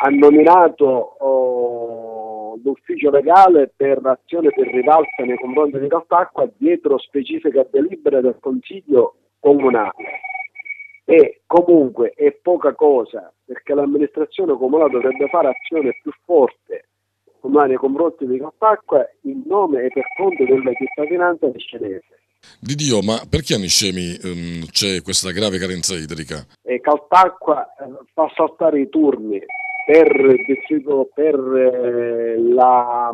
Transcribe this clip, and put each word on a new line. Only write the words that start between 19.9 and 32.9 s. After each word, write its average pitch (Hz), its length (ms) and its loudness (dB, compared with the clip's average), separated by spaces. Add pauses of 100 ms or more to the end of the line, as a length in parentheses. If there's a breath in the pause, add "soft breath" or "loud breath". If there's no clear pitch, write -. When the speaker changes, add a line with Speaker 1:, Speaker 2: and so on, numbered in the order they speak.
Speaker 1:
conto 370 280 -2
della 131 300 0
cittadinanza 165 720 -4
niscenese. 110 720 -10 (400 soft breath)
Speaker 2:
Di 135 140 -8
Dio, 139 260 -2
ma 110 280 -2
perché 156 260 -4
a 110 40 0
Niscemi, 90 560 -4
ehm, 85 560 -10
c'è 95 320 -4
questa 95 300 -6
grave 95 260 -4
carenza 92 360 -8
idrica? 78 520 -12 (160)
Speaker 1:
E 123 180 -6
Caltacqua, 160 960 0
eh, 131 380 -18
fa 156 220 -2
saltare 156 460 -2
i 135 80 -4
turni 110 520 -2 (460)
per 151 280 6
il 135 300 4
distrito, 135 720 -2
per, 147 200 0
eh, 123 1040 0
la 120 760 2